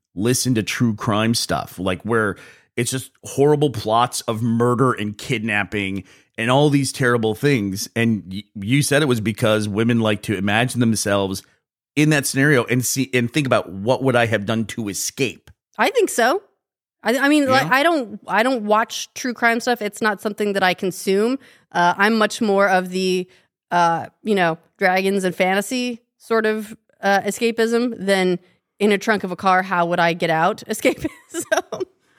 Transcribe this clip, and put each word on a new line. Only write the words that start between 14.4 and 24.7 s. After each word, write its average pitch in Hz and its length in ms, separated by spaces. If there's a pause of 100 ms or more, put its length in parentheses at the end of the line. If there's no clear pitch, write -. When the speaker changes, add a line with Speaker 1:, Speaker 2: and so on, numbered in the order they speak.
Speaker 1:
done 113 200
to 107 220
escape?" - 600 (280)
Speaker 2:
I 226 120
think 415 200
so. 269 320 (600)
I, 233 140
I 277 100
mean, 294 200
like, 262 180
Speaker 1:
Yeah. 180 80
Speaker 2:
I 277 80
don't, 262 460
I 190 160
don't 247 200
watch 208 500
true 247 200
crime 233 240
stuff. 240 240
It's 208 180
not 214 200
something 208 320
that 196 100
I 185 100
consume. 196 640 (360)
Uh, 175 240
I'm 208 200
much 214 240
more 196 280
of 185 220
the, 185 380 (440)
uh, 170 340 (160)
you 202 140
know, 170 200 (220)